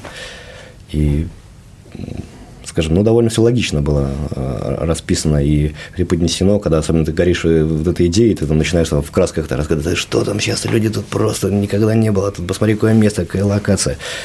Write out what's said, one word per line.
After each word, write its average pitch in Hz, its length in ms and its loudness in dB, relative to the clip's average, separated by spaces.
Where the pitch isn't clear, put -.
И, 76 340 0
м, - 100 -14
скажем, 80 280 -2
ну, 95 80 4
довольно 113 280 4
все 113 120 2
логично 110 400 2
было, 71 280 0
э, 65 480 -4
расписано 78 580 0
и 76 300 2
преподнесено, 90 600 2
когда 78 200 2
особенно 80 280 2
ты 78 60 -2
горишь, 87 320 2
э, 82 200 4
вот 78 220 -2
этой 87 220 2
идеей, 101 260 4
ты 78 120 -4
там 76 120 2
начинаешь 80 320 0
там 73 100 2
в 73 100 -6
красках 85 360 0
это 67 100 -4
рассказывать: 76 400 -2
«Что - 280 -2
там 101 160 -4
щас, 104 260 -2
люди 107 240 0
тут 104 160 -4
просто - 440 -2
никогда 101 440 0
не 110 180 2
было, 98 180 0
тут 90 160 -8
посмотри, 107 280 0
какое 110 200 2
место, 104 300 2
какая 98 200 -2
локация». 101 520 0